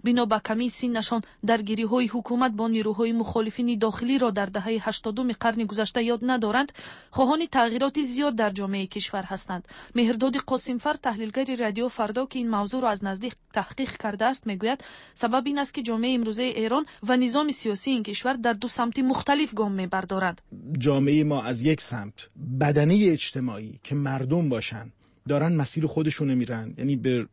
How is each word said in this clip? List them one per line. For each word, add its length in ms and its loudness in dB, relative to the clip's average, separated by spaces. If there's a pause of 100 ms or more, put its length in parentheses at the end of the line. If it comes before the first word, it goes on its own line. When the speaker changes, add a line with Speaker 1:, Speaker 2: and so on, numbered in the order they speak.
Speaker 1:
بنا 220 4
به 200 0
کمی 240 0
سنشان 520 -2 (240)
درگیری‌های 600 2
حکومت 440 0
با 160 -2
نیروهای 440 0
مخالفین 680 0
داخلی 400 2
را 100 4
در 160 0
دهه 360 -2
هشتادم 500 -2
قرن 340 0
گذشته 380 -2
یاد 200 0
ندارند، 480 0 (380)
خواهان 420 2
تغییرات 500 2
زیاد 340 0
در 140 2
جامعه 360 -2
کشور 380 -6
هستند. 440 -8 (280)
مهرداد 420 2
قاسمفر، 560 -2
تحلیلگر 640 -2
رادیو 320 -2
فردا 380 -2
که 140 -8
این 100 -2
موضوع 320 0
را 80 2
از 140 -2
نزدیک 300 -6 (200)
تحقیق 380 -4
کرده 340 -4
است، 220 0
می‌گوید 360 -2 (300)
سبب 320 0
این 140 0
است 140 -4
که 80 -6
جامعه 340 0
امروزه 280 0
ایران 420 0 (220)
و 100 4
نظام 340 2
سیاسی 400 -2
این 120 0
کشور 300 -2
در 200 0
دو 140 -4
سمت 320 -2
مختلف 560 2
گام 160 0
می‌بردارند. 680 -2 (360)
Speaker 2:
جامعه 460 4
ما 200 2
از 200 -2
یک 180 4
سمت 480 -8 (300)
بدنه 520 6
اجتماعی 720 -4
که 120 -4
مردم 540 0
باشن 420 -4 (380)
دارن 260 4
مسیر 320 0
خودشونو 480 0
می‌رن، 420 -2
یعنی 180 0
به 380 0